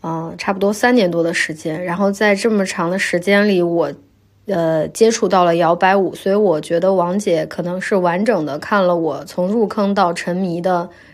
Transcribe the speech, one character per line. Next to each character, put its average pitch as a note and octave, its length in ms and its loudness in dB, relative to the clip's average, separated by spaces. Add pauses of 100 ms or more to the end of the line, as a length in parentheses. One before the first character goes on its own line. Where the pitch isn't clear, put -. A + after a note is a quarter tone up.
呃， E3 360 -8
差 - 140 -4
不 F#3+ 80 -4
多 G3+ 140 2
三 B3 200 2
年 G3+ 160 4
多 E3+ 140 0
的 E3+ 100 0
时 - 200 -2
间。 D#3 300 -6
然 F3 120 -4
后 G3 160 2
在 G#3 240 2
这 G#3+ 160 0
么 G3 140 2
长 E3+ 240 -2
的 F#3 100 -2
时 - 200 -2
间 G3+ 280 2
里， F#3+ 140 2
我， E3+ 300 0 (560)
呃， D#3+ 420 0
接 A3+ 220 2
触 A3 160 -2
到 F#3 160 4
了 E3+ 140 2
摇 E3+ 180 2
摆 F#3+ 200 2
舞， F#3+ 200 0
所 - 160 -2
以 G3 40 2
我 F#3 240 2
觉 E3 200 -2
得 F#3+ 140 2
王 F3+ 260 0
姐 D#3+ 260 0
可 - 160 -10
能 F3 180 -6
是 G#3 160 -2
完 F3+ 280 0
整 F#3 220 0
的 C#3+ 140 -6
看 G3 260 0
了 F3 100 2
我 D#3 300 -4
从 F3+ 220 -4
入 G#3+ 200 0
坑 G3+ 260 -2
到 F#3 200 2
沉 F3 220 -6
迷 F3+ 260 -4
的 F3+ 280 -2 (240)